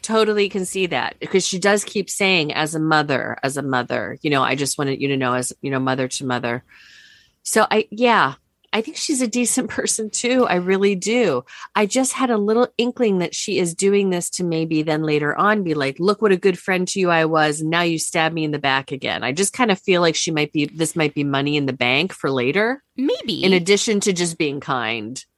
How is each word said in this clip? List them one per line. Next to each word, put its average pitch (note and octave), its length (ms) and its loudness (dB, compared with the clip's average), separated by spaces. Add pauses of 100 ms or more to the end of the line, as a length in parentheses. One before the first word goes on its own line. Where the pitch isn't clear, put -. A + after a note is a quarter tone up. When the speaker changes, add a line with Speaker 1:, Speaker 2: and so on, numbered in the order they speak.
Speaker 1:
totally G#3+ 460 2
can F#3 180 -2
see F#3+ 200 -2
that, B2+ 320 -2
because F3+ 260 0
she F#3 140 -2
does G3+ 240 2
keep - 260 -6
saying, F#3 440 0
"As D#3+ 240 -2
a - 20 -2
mother, D3 640 0
as C3+ 140 -2
a C#3 60 -4
mother, B2 600 -2
you D#3 80 0
know, C3+ 140 2
I B2 100 0
just C#3 240 -4
wanted C#3 240 -2
you C#3 60 -2
to C#3 80 0
know, B2+ 180 0
as, B2+ 180 -4 (100)
you C#3 100 -4
know, C3 80 0
mother C3 260 0
to - 180 -8
mother." B2 380 -2 (800)
So - 300 2
I, G#3+ 180 0
yeah, G#3 440 2 (380)
I A3 100 -2
think D#4 140 -10
she's C4+ 240 -2
a B3+ 60 0
decent A#3+ 420 0
person - 420 -4
too. B3 360 2
I F3 80 2
really F#3+ 400 2
do. F#3+ 500 0 (300)
I G#3 120 2
just B3+ 260 0
had B3+ 180 -2
a A3+ 80 0
little A3 300 2 (100)
inkling A#3 400 0
that F3 160 -2
she - 240 -2
is E3+ 160 0
doing G3 360 2
this F3 200 -2
to - 140 -6
maybe D#3+ 380 0
then D#3 200 0
later D3 340 0
on G3+ 280 2
be D#3+ 100 -2
like, C#3 240 -2
"Look G#3 240 0
what G#3+ 80 4
a F#3 60 4
good F#3 200 2
friend F#3 300 -2
to G3 140 -4
you F3+ 100 2
I E3 140 4
was, D#3 360 2
and D#3 80 -2
now E3+ 140 2
you E3 160 0
stab D#3+ 340 0
me D#3+ 120 -2
in D3+ 80 -2
the D3 80 -4
back C3+ 320 -2
again." A#2 320 -6
I B2 80 -2
just F#3+ 200 -2
kind A#3 200 2
of F#3 80 0
feel F3+ 220 2
like E3 120 4
she - 160 -2
might D3+ 220 0
be, D3 140 0
this D#3 280 -4
might D3+ 200 0
be D3 100 -2
money C#3+ 320 0
in C#3+ 100 0
the C3 60 -2
bank C3 400 2
for - 180 -4
later. F3+ 500 0 (160)
Speaker 2:
Maybe. C4 460 -2
Speaker 1:
In F#3+ 120 4
addition G3+ 460 2
to G3+ 120 0
just E3+ 260 -2
being C#3+ 220 -2
kind A#2 640 -4 (140)